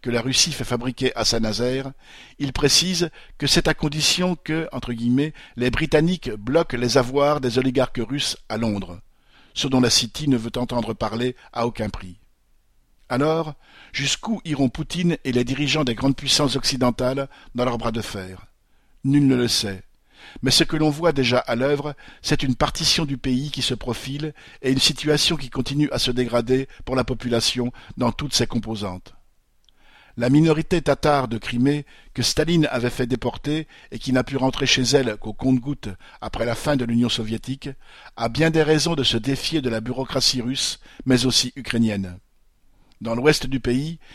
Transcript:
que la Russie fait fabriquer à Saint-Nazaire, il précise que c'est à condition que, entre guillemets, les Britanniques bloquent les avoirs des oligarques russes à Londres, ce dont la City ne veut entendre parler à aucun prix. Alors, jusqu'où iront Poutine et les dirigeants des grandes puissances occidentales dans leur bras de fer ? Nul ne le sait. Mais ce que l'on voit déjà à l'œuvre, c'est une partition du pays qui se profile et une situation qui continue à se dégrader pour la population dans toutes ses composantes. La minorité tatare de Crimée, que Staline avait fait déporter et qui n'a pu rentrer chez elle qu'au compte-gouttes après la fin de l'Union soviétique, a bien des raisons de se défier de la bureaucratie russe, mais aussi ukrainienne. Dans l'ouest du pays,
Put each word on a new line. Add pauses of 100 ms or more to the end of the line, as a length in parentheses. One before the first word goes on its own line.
que
la
Russie
fait
fabriquer
à
Saint-Nazaire, (460)
il
précise (300)
que
c'est
à
condition
que,
entre
guillemets, (240)
les
Britanniques
bloquent
les
avoirs
des
oligarques
russes (120)
à
Londres, (560)
ce
dont
la
City
ne
veut
entendre
parler (160)
à
aucun
prix. (920)
Alors, (380)
jusqu'où
iront
Poutine
et
les
dirigeants
des
grandes
puissances
occidentales (260)
dans
leur
bras
de
fer ? (560)
Nul
ne
le
sait. (580)
Mais
ce
que
l'on
voit
déjà
à
l'œuvre, (280)
c'est
une
partition
du
pays
qui
se
profile (300)
et
une
situation
qui
continue
à
se
dégrader (160)
pour
la
population (240)
dans
toutes
ses
composantes. (1040)
La
minorité
tatare
de
Crimée, (300)
que
Staline
avait
fait
déporter (240)
et
qui
n'a
pu
rentrer
chez
elle
qu'au
compte-gouttes (320)
après
la
fin
de
l'Union
soviétique, (480)
a
bien
des
raisons
de
se
défier
de
la
bureaucratie
russe, (260)
mais
aussi
ukrainienne. (840)
Dans
l'ouest
du
pays, (160)